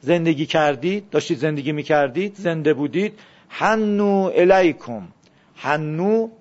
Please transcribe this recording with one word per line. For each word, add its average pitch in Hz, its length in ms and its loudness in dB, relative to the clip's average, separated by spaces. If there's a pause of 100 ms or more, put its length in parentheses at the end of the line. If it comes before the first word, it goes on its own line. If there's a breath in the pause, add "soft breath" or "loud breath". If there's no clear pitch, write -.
زندگی 165 440 0
کردید، 156 640 0
داشتید 156 280 -2
زندگی 147 340 -4
می‌کردید، 147 640 -2
زنده 160 380 0
بودید، 147 460 -4 (300 loud breath)
حنو 202 880 0
الیکم. 170 720 2 (480 soft breath)
حنو 156 760 -2 (120)